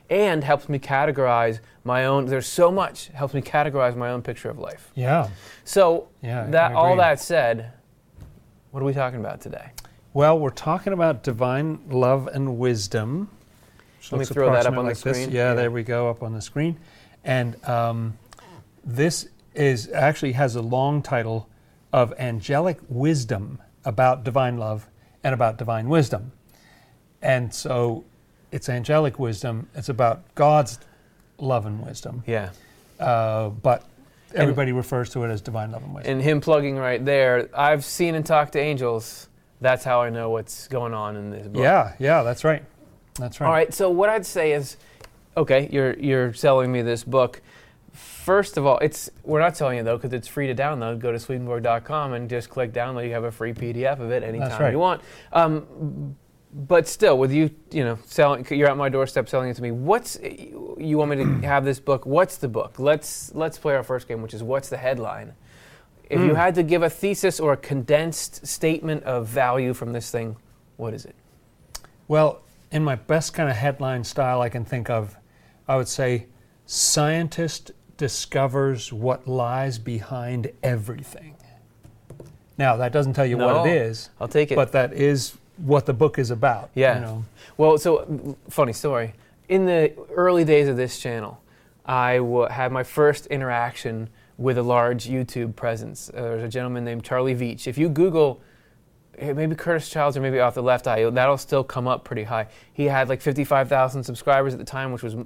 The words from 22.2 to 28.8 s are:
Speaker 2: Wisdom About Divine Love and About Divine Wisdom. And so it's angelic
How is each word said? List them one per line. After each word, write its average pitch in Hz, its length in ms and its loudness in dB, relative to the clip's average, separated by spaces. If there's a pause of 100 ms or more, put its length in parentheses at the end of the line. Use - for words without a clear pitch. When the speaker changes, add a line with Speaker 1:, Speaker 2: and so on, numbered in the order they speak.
Speaker 2:
Wisdom 127 720 -2 (240)
About 127 400 2
Divine 123 340 0
Love 107 300 -6 (340)
and 135 120 0
About 113 240 0
Divine 113 320 -4
Wisdom. 127 420 0 (920)
And 127 320 0
so 120 520 -2 (480)
it's - 160 -8
angelic 135 500 0